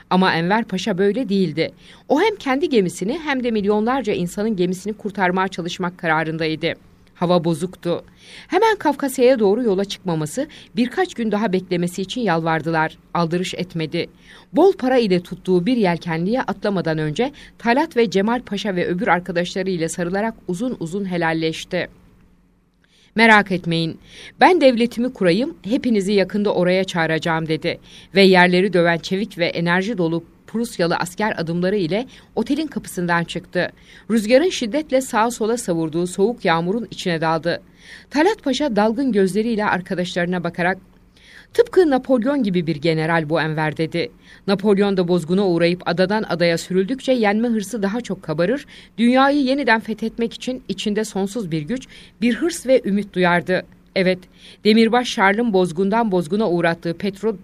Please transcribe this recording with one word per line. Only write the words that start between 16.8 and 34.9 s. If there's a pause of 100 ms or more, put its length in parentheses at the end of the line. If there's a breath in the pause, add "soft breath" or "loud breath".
önce (260 loud breath)
Talat
ve
Cemal
Paşa
ve
öbür
arkadaşları
ile
sarılarak (140)
uzun
uzun
helalleşti. (1300 soft breath)
"Merak
etmeyin, (400 loud breath)
ben
devletimi
kurayım,
hepinizi
yakında
oraya
çağıracağım."
dedi. (360 loud breath)
Ve
yerleri
döven
çevik
ve
enerji
dolu (240)
Prusyalı
asker
adımları
ile (280 loud breath)
otelin
kapısından
çıktı. (400 loud breath)
Rüzgarın
şiddetle